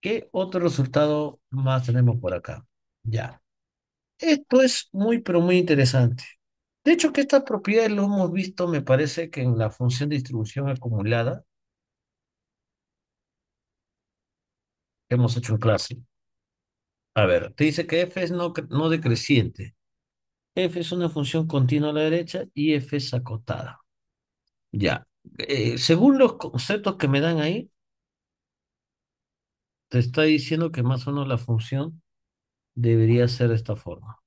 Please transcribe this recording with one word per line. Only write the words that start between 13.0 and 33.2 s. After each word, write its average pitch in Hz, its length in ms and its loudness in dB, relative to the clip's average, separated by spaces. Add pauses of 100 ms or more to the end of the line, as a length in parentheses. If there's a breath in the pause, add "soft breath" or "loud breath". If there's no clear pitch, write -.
que 123 80 -2
hemos 120 220 2
hecho 110 160 -4
en 104 60 0
clase. 110 380 0 (1200)
A 107 100 4
ver, 90 280 0
te - 100 0
dice 156 240 0
que 165 140 0
F 180 200 -6
es 170 100 -4
no 175 220 -4
cre-, - 160 -8
no 156 200 0
decreciente. 123 840 0 (800)
F 175 240 -2
es 165 120 -6
una 175 180 -2
función 160 380 -4
continua 147 440 0
a - 20 -6
la 151 80 -2
derecha 170 520 -2
y 151 200 0
F 143 240 -4
es 135 160 -6
acotada. - 680 -8 (920)
Ya. 95 360 -2 (300)
Eh, 120 400 -2
según 208 400 4
los 262 200 4
conceptos 202 600 -4
que 147 100 0
me 139 140 2
dan 165 180 0
ahí, 170 300 -4 (2250)
te 123 100 0
está 123 240 0
diciendo 156 480 2
que 127 120 -4
más 127 240 -2
o 143 40 -4
menos 143 160 -4
la 127 100 -2
función 135 640 -4 (760)
debería 117 520 4